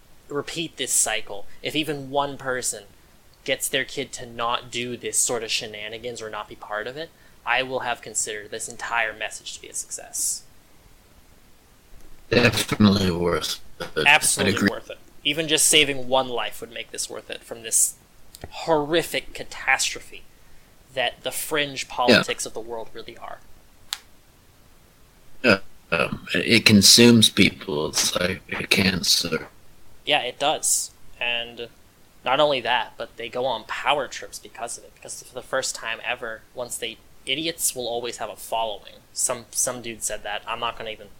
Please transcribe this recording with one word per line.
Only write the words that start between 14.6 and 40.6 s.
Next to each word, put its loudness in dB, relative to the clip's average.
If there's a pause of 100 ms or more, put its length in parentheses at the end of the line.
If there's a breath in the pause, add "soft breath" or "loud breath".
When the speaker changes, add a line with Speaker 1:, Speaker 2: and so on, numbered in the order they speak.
Speaker 1:
worth -8
it. -16 (240)
Even -2
just 4
saving 4
one 2
life -4
would -14
make -12
this -8
worth -12
it -10
from -14
this 2 (560)
horrific 0
catastrophe -2 (720 soft breath)
that -2
the -6
fringe -4
Speaker 2:
Yeah. -14
Speaker 1:
politics 4
of -12
the -8
world -10
really -14
are. -14 (2000)
Speaker 2:
Yeah, 8 (320)
um, 0
it, 0
it 6
consumes 10
people. 2
It's 0
like -2
a -6
cancer. 2 (580)
Speaker 1:
Yeah, 4
it -6
does. 0 (280)
And -4 (560)
not 2
only 4
that, 0
but -12
they -10
go -2
on -4
power 0
trips -12
because -10
of -16
it. -20
Because -16
for -20
the -10
first -2
time -6
ever, -6 (120)
once -8
they, -8 (280)
idiots -2
will -4
always -4
have -6
a -12
following. -6 (180)
Some, -4
some -2
dude -10
said -4
that. -6
I'm -4